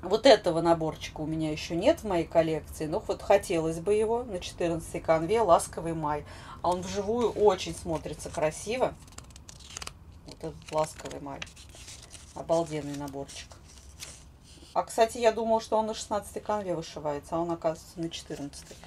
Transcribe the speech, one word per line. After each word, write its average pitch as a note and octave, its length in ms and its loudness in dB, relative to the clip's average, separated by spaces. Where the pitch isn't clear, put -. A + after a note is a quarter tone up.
Вот G#3 240 4
этого F3+ 340 8
наборчика D#3+ 640 2
у D3 40 -4
меня D#3+ 240 -2
ещё D#3 240 -6
нет A#3+ 260 4
в A3 60 -8
моей F3 200 0
коллекции, D#3+ 580 0
но E3+ 220 -2
вот - 160 -4
хотелось E3 560 4
бы F3+ 160 2
его A3+ 300 2
на G3+ 140 -6
четырнадцатой E3 640 -4
канве E3 400 2
«Ласковый E3+ 540 4
май». D3+ 320 -2
А E3+ 80 0
он F3+ 140 0
вживую G3+ 480 0
очень F#3 440 4
смотрится D#3 540 -6
красиво. E3+ 640 -2
Вот - 140 -16
этот D#3 320 -12
«Ласковый C#3+ 500 -4
май». C#3 180 -10
Обалденный D3+ 640 -2
наборчик. C#3 500 -8
А, F3+ 80 2
кстати, A3+ 340 2
я A#3 160 6
думала, A3+ 300 2
что A3 160 0
он A3 80 0
на G#3+ 80 -4
шестнадцатой - 480 -6
канве G#3 320 -2
вышивается, D3+ 600 -6
а - 20 2
он, E3+ 120 0
оказывается, E3 480 -4
на E3 120 -4
четырнадцатой. - 680 -12